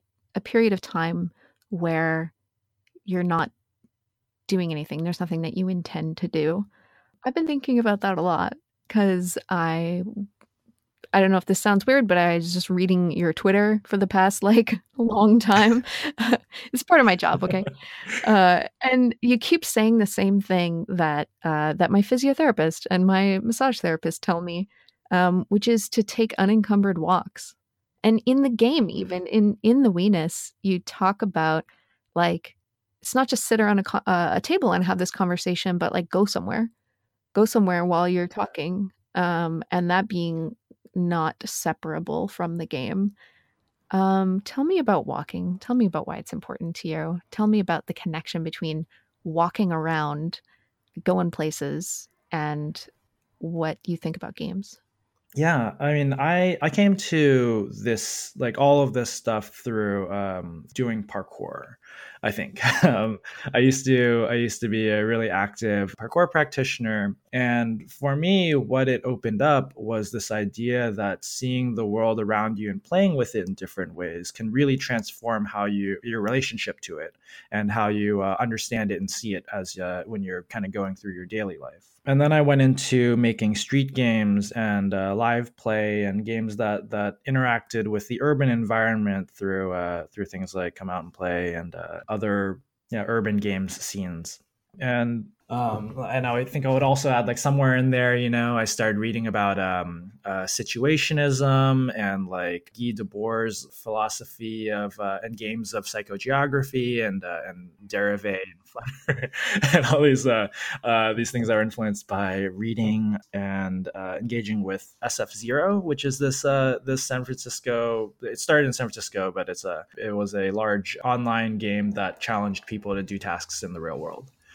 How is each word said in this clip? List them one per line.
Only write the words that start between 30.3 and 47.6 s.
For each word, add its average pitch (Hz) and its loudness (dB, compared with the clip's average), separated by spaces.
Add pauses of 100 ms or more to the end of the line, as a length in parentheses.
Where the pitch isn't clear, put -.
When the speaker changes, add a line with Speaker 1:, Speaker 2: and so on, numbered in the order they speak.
Speaker 1:
you 190 0
talk 196 -2
about, 160 0 (480)
like, 170 0 (460)
it's - -6
not 262 2
just - -2
sit 220 2
around 208 4
a 190 0
co-, - -4
uh, 175 2
a - 2
table 302 2
and 180 2
have 185 0
this 180 -2
conversation, 180 0
but, 175 -2
like, 175 -2
go 190 2
somewhere, 220 -2 (640)
go 208 6
somewhere 185 2
while 175 2
you're 180 0
talking. 190 -6 (240)
Um, 170 -2
and 175 0
that 190 2
being 165 -4 (400)
not 175 0
separable 160 -4
from 170 -6
the 160 -6
game. 190 -2 (800)
Um, 190 2
tell - -4
me 359 2
about 220 2
walking. 180 -6
Tell 247 -2
me 233 4
about 165 -4
why - -8
it's - -14
important - -10
to - -10
you. 160 -4 (100)
Tell 214 0
me 214 4